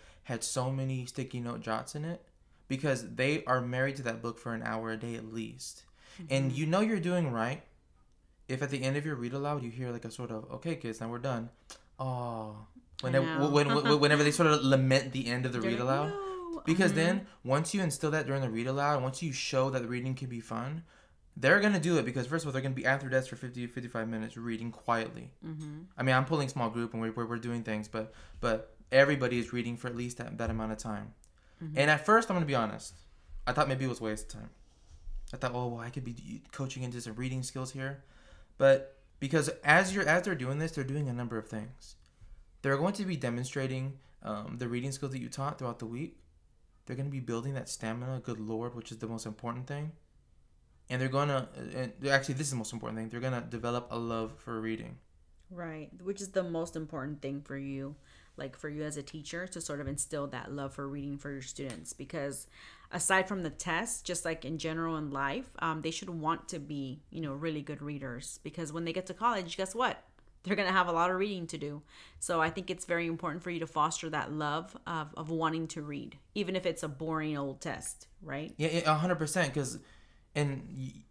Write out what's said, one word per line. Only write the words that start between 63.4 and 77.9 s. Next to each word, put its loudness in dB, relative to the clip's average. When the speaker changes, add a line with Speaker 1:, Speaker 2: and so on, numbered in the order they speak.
Speaker 2:
the -2
test, -2
just -4
like -4
in -4
general -2
in -4
life, -2
um, -2
they -2
should -6
want -2
to -6
be, -6
you -8
know, -4
really -4
good -8
readers. -8
Because -8
when -4
they -2
get -4
to -6
college, 0
guess -2
what? 0
They're 0
gonna 2
have 6
a 2
lot 6
of 2
reading -2
to -6
do. -8
So 2
I 4
think -6
it's -6
very 2
important -2
for -6
you -2
to -4
foster 2
that 0
love -2
of, -4
of -6
wanting 0
to -8
read, -10
even 0
if -2
it's -2
a -2
boring -2
old -4
test, -8